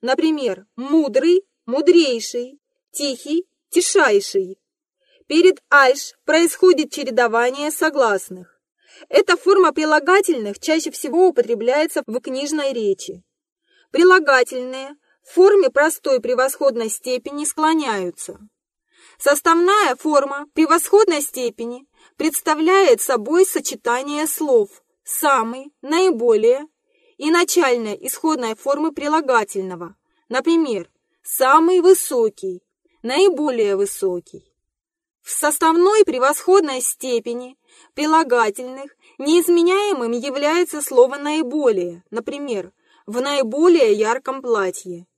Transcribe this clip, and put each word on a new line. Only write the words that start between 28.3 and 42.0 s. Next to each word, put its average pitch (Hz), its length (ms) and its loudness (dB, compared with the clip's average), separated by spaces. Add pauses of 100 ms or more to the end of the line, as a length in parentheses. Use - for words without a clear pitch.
формы 294 380 -4
прилагательного. 226 1040 -4 (320)
Например, 269 600 -2 (340)
«самый 320 580 2
высокий», 226 840 0 (400)
«наиболее 262 720 0
высокий». 190 800 -6 (680)
В - 120 -18
составной 349 720 2
превосходной 285 760 0
степени 247 800 -6 (360)
прилагательных 262 1000 -2 (220)
неизменяемым 339 960 2
является 294 680 -2
слово 262 360 2
«наиболее», 254 920 -4